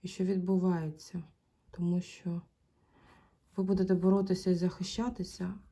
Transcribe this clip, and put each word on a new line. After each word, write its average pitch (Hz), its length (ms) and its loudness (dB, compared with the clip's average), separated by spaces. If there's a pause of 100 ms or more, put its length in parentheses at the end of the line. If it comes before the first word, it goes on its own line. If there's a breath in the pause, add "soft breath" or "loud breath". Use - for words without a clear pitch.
і 180 60 -10
що 190 160 -4
відбувається. 180 1000 0 (480)
Тому 175 300 0
що 175 400 -8 (1120 soft breath)
ви 196 80 0
будете 190 320 4
боротися 190 540 2
і 180 60 6
захищатися 185 960 -4 (180)